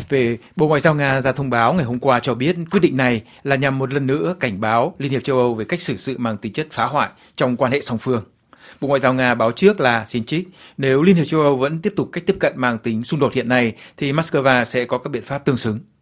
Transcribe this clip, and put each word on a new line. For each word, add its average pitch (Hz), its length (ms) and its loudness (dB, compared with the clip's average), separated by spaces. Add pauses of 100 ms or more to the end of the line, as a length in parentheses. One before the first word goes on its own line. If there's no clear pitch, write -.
F 123 280 0
P, - 40 -12 (160)
Bộ 151 120 2
Ngoại 151 120 2
giao 160 140 4
Nga 139 260 0
ra 131 120 0
thông 135 180 -4
báo 120 240 2
ngày 175 100 0
hôm 120 140 -4
qua 123 220 2
cho 123 140 -2
biết 143 220 0 (140)
quyết 196 100 2
định 160 160 2
này 123 260 0 (200)
là 139 140 0
nhằm 135 220 0
một 135 140 -4
lần 139 140 0
nữa 160 340 0
cảnh 107 200 -4
báo 113 380 0
Liên 135 120 -4
hiệp 127 140 -2
châu 131 140 0
Âu 123 160 2
về 110 100 -4
cách 170 160 -4
xử 120 160 -6
sự 135 220 -8
mang 113 180 -4
tính 101 160 -10
chất 156 180 -6
phá 117 140 -2
hoại 123 240 -2 (280)
trong 127 200 0
quan 123 160 0
hệ 143 80 0
song 123 180 -6
phương. 117 260 -2 (560)
Bộ 139 80 -4
Ngoại 139 120 2
giao 127 140 2
Nga 127 200 2
báo 117 180 2
trước 190 280 4
là, 117 280 2
xin 117 160 -4
trích, 180 240 -4 (300)
"Nếu 135 240 2
Liên 185 140 6
hiệp 156 100 2
châu 156 140 0
Âu 143 160 4
vẫn 143 220 -2
tiếp 202 180 -4
tục 131 160 -2
cách - 140 -8
tiếp 135 140 0
cận 151 160 2
mang 120 220 0
tính 113 260 -4
xung 156 160 -4
đột 123 140 0
hiện 117 140 -2
nay, 123 240 2 (240)
thì 139 160 -4
Moscow 135 520 2
sẽ 123 200 -2
có 127 140 -4
các 139 120 -10
biện 120 120 -6
pháp 139 220 -8
tương 131 120 2
xứng." 113 220 -2 (240)